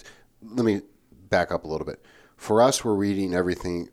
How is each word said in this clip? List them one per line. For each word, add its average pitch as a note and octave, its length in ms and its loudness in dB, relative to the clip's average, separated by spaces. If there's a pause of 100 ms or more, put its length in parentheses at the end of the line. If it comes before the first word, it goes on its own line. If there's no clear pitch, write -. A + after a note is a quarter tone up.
(440)
let A2+ 220 -2
me G2+ 160 2 (480)
back F2+ 220 0
up E2+ 120 -4
a D#2 40 -12
little D2+ 200 -6
bit. - 180 -14 (320)
For A2 240 2
us, C3+ 240 4
we're A2 80 2
reading G2 400 0
everything, F2 600 -2